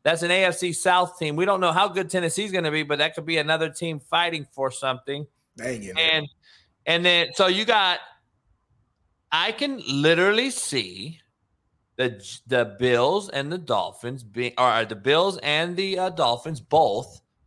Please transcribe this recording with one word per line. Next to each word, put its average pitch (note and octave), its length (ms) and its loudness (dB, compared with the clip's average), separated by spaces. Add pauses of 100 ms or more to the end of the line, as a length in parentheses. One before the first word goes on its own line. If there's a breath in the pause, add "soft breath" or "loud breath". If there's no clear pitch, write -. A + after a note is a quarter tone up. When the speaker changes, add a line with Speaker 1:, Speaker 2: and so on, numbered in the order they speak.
Speaker 1:
That's E3 220 2
an F3 80 2
A F#3 140 4
F F3 100 0
C F3+ 160 -2
South F3+ 440 2
team. D3+ 200 -4
We F3 80 0
don't G3 160 2
know F3+ 120 4
how F#3+ 140 2
good F3+ 240 -4
Tennessee's F#3 400 -2
gonna E3 220 -2
be, D#3 100 0
but C#3+ 160 -2
that D#3 160 0
could D#3 100 -8
be E3 140 -2
another D#3 320 0
team D#3+ 300 -8
fighting E3 500 -2
for C3+ 220 -4
something. C#3 560 -6 (280)
Speaker 2:
Dang A#2 280 -8
it. F#2 120 -10
Speaker 1:
And, D#3+ 300 0 (600 soft breath)
and E3+ 180 0
then, F3 300 4
so F#3+ 120 4
you F#3+ 180 2
got, G3+ 360 2 (1300)
I F3+ 220 0
can C4+ 340 -6
literally E3+ 640 4
see A2 720 -8 (760)
the, B2 240 -2 (280)
the A#2 320 0
Bills B2+ 480 2
and C#3 240 -6
the F3+ 60 -6
Dolphins A#2+ 680 -4
being, A#2 340 -6
or A2+ 260 2
the A2 120 -6
Bills D#3+ 420 2
and D#3+ 380 -2
the, F#3+ 240 -4
uh, F#3 100 -2
Dolphins D3 500 -2
both B2 600 0 (260)